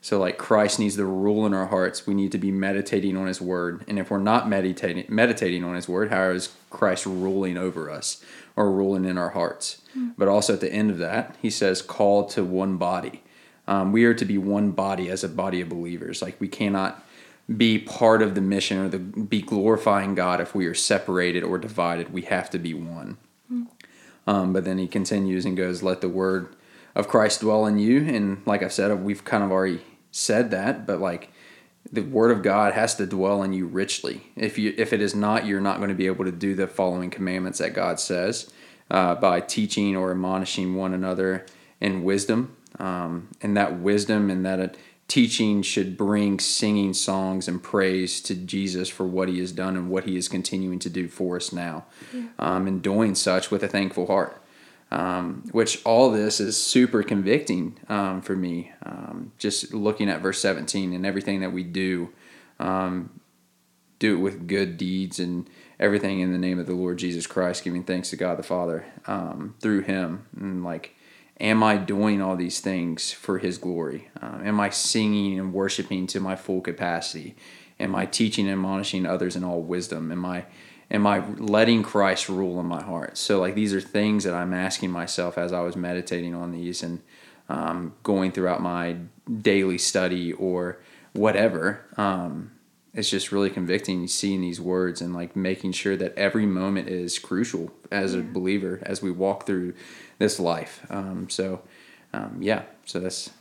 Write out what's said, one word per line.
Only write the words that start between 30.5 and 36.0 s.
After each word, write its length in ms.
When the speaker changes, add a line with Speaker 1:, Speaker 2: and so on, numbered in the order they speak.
Speaker 1:
that, 360
but, 140
like, 300
the 120
word 280
of 120
God 320
has 220
to 100
dwell 360
in 120
you 120
richly. 580
If 220
you, 180
if 160
it 80
is 140
not, 320
you're 140
not 200
gonna 140
be 120